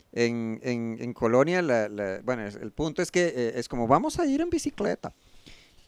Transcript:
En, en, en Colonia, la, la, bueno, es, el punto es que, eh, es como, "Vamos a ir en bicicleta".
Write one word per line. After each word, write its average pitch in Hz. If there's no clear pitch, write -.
En, 117
en, 117
en 123
Colonia, 135
la, 117
la, 101
bueno, 117
es, 104
el 113
punto 156
es 175
que, 175
eh, 123
es 120
como, 120
"Vamos 202
a 339
ir 285
en 349
bicicleta". -